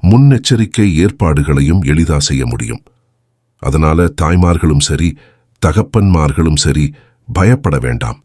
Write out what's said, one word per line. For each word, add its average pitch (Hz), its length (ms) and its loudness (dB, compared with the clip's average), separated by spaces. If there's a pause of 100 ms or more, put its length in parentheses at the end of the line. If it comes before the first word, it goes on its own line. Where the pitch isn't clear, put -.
முன்னெச்சரிக்கை 117 760 2 (180)
ஏற்பாடுகளையும் 73 760 0 (100)
எளிதா 78 260 0 (100)
செய்ய 67 240 -2
முடியும். 57 300 -10 (800)
அதனால 78 440 0 (160)
தாய்மார்களும் 82 640 2
சரி, 80 240 -2 (520)
தகப்பன்மார்களும் 80 1040 0
சரி, 71 200 0 (520)
பயப்பட 98 480 2
வேண்டாம். 60 400 -6